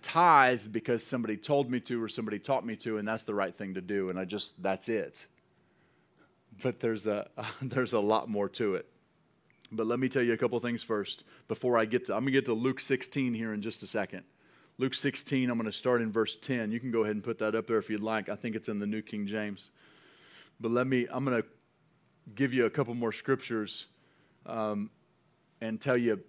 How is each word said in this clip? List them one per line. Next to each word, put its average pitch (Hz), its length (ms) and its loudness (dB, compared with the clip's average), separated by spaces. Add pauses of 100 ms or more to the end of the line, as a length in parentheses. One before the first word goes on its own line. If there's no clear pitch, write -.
tithe 131 720 6
because 113 340 0
somebody 110 320 -2
told 143 320 2
me 123 120 0
to 120 220 -4
or 107 60 -4
somebody 107 300 -4
taught 131 260 0
me 110 120 -6
to, 110 200 -4
and 104 100 -4
that's 113 160 -2
the 104 120 -4
right 98 200 0
thing 95 200 -8
to 95 60 -6
do, 95 280 -2
and 90 100 -4
I 92 60 -4
just, 95 360 -8
that's 95 280 -2
it." 98 360 -4 (1400)
But 127 180 -2
there's 110 280 -2
a, 104 220 -2 (180)
<laughs> - 140 -12
there's 127 320 0
a 113 60 4
lot 107 280 4
more 101 220 0
to 101 260 0
it. - 140 -6 (800)
But 113 160 -2
let 120 120 0
me 131 100 0
tell 131 140 2
you 120 100 4
a 113 40 0
couple 120 220 0
things 120 220 -4
first - 440 -4 (220)
before 120 300 2
I 110 80 6
get 117 200 0
to, 101 100 -2
I'm 110 60 0
gonna 135 100 2
get 135 140 4
to 120 80 2
Luke 127 260 0
sixteen 131 540 -2
here 110 200 -2
in 104 80 -4
just 107 220 -6
a 98 40 -10
second. 95 360 -4 (540)
Luke 127 160 0
sixteen, 131 560 0
I'm 120 80 -2
gonna 110 140 -2
start 123 300 2
in 113 100 -2
verse 107 240 2
ten. 117 360 -2
You 117 80 -2
can 123 120 -6
go 113 120 4
ahead 107 120 0
and 101 80 -6
put 117 160 -4
that 107 160 0
up 110 120 -2
there 113 100 2
if 101 120 0
you'd 107 100 -2
like. 107 300 -2
I 104 60 -4
think 110 200 -6
it's 113 140 -6
in 104 100 -2
the 104 80 -2
New 107 140 -2
King 104 260 -6
James. 104 440 -6 (880)
But 117 120 -2
let 123 160 4
me, 123 240 4
I'm 127 120 -2
gonna 123 200 2 (920)
give 127 200 0
you 123 120 6
a 107 40 4
couple 120 260 0
more 117 160 -2
scriptures, 117 760 -2 (580)
um, 107 440 -2 (720)
and 110 180 -4
tell 131 180 2
you 113 320 2